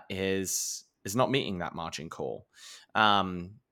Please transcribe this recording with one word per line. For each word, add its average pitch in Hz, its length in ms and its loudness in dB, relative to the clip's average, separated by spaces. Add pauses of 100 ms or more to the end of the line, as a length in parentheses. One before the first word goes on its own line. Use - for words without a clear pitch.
is, 95 760 -2 (180)
is 98 120 -6
not 123 140 4
meeting 110 300 0
that 85 160 -6
margin 82 340 -8
call. 62 380 -8 (480)
Um, 98 600 4 (160)